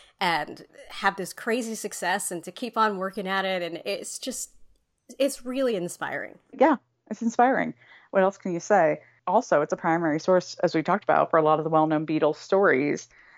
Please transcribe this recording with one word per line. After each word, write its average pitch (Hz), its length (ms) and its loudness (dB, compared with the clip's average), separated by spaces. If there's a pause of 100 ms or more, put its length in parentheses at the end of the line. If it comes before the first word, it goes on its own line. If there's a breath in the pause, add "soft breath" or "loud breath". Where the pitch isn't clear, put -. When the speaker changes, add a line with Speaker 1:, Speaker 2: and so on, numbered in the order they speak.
(220 loud breath)
Speaker 1:
and 170 440 -4 (240)
have 196 280 -2
this 180 160 -8
crazy 226 420 -4
success 196 560 -4
and 170 140 -8
to 185 60 -12
keep 226 260 -8
on 214 200 2
working 190 300 -6
at 190 160 -2
it. 190 180 -2
And 170 220 -8
it's - 360 -8
just, - 320 -10 (680)
it's 269 280 0
really 254 300 -2
inspiring. 160 640 -6 (200)
Speaker 2:
Yeah, 277 200 4 (320)
it's 220 120 -8
inspiring. 226 520 2 (380 soft breath)
What 190 120 4
else 196 140 0
can 185 160 -6
you 170 80 -4
say? 160 400 2 (260 soft breath)
Also, 180 340 2
it's 156 120 -2
a 180 40 -6
primary 165 420 0
source, 180 440 2
as 170 100 2
we 160 80 2
talked 175 220 0
about, 147 260 4
for 165 80 4
a 160 60 4
lot 156 160 4
of 156 40 -4
the 156 60 -4
well-known 156 380 2
Beatles 156 300 0
stories. 147 680 2 (300 soft breath)